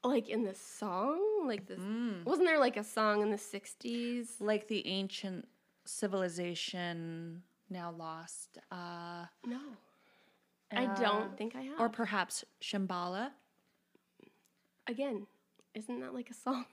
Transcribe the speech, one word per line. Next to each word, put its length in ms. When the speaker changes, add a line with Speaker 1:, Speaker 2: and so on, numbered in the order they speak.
Speaker 1:
Like 260
in 140
the 100
song? 920
Like 180
this, 140
Speaker 2:
Mm. 460
Speaker 1:
wasn't 220
there, 120
like, 180
a 60
song 400
in 80
the 80
sixties? 1000
Speaker 2:
Like 280
the 180
ancient 640
civilization 1600
now 260
lost. 600
Uh, 540
Speaker 1:
No. 120
I 140
Speaker 2:
uh, 100
Speaker 1:
don't 440
think 160
I 60
have. 180
Speaker 2:
Or 100
perhaps 560
Shambhala? 680
Speaker 1:
Again, 400
isn't 260
that, 120
like, 160
a 60
song 380